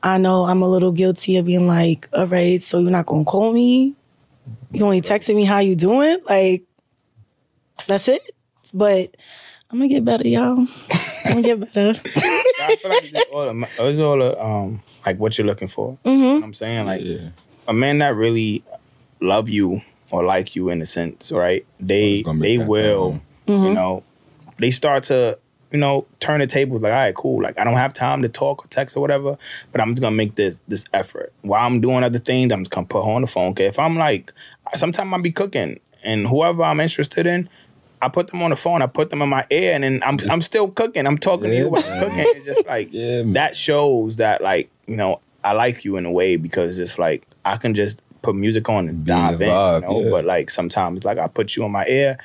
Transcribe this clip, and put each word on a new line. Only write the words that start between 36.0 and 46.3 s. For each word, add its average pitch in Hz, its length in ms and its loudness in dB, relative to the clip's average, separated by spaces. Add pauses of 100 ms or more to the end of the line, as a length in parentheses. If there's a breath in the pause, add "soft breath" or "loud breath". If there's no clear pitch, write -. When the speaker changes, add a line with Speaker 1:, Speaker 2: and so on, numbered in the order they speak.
Speaker 2:
and 107 240 -2
whoever 165 340 2
I'm 156 160 0
interested 160 480 -2
in, 175 220 -2 (540 soft breath)
I 127 80 0
put - 180 -2
them 175 140 -8
on 170 80 0
the 143 60 0
phone, - 260 0
I 127 40 0
put 156 240 -2
them 147 120 -2
in 143 60 0
my 135 220 0
ear, 175 240 2
and 143 80 -2
then 131 220 0
I'm, 139 140 0 (120)
I'm 170 120 0
still 208 260 0
cooking. 196 380 -2
I'm 147 120 0
talking 180 320 0
to 117 60 2
you 127 80 2
Speaker 3:
Yeah, - 40 0
Speaker 2:
while - 160 0
I'm 640 60 -8
Speaker 3:
man. 740 120 -4
Speaker 2:
cooking. - 240 0 (100)
It's - 100 -18
just 427 200 0
like, 127 220 -4
Speaker 3:
<laughs> - 40 -20
Yeah, 120 300 -4
man. 113 120 0
Speaker 2:
that 147 220 0
shows 135 600 0
that, 107 260 0
like, 92 280 0 (160)
you 110 100 -8
know, 95 240 -2 (220)
I 101 100 0
like 117 320 0
you 98 120 -2
in 90 100 -4
a 85 60 -4
way 90 240 2